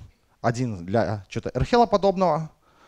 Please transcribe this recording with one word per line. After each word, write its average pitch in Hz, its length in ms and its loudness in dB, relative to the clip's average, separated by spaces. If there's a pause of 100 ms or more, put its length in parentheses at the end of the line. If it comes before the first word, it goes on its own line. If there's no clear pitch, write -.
(420)
Один 117 440 -2
для 101 440 0
че-то - 240 -8
Эрхела 233 320 2
подобного, 180 640 0 (380)